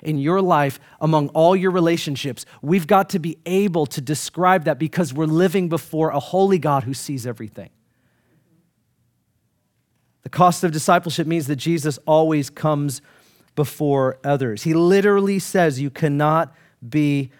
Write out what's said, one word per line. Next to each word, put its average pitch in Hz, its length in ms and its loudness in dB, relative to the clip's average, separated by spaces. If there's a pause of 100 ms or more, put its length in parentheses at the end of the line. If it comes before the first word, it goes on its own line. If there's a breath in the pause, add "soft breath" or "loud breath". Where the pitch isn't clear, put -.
in 156 140 -4
your 165 240 0
life 151 400 2 (180 soft breath)
among 156 300 0
all 165 260 4
your 185 160 0
relationships, 160 720 -2 (160 soft breath)
we've 165 260 0
got 190 240 4
to 190 80 -2
be 160 260 -6
able 175 400 0
to 139 160 -6
describe 160 640 0
that 147 140 -2
because 151 340 -2
we're 156 120 -2
living 170 440 2
before 160 400 -2
a 143 100 -2
holy 190 400 2
God 139 240 0
who 127 100 -8
sees 131 320 -8
everything. 113 440 -12 (2500)
The 127 60 -16
cost 180 360 2
of 165 80 -2
discipleship 170 520 0
means 160 220 -2
that 147 80 -2
Jesus 151 500 -4
always 156 440 2
comes 147 520 -2 (540 soft breath)
before 139 720 0
others. 135 380 -2
He 160 100 0
literally 196 680 4
says, 165 400 0
"You 143 100 -4
cannot 151 640 0 (340 soft breath)
be 143 520 -2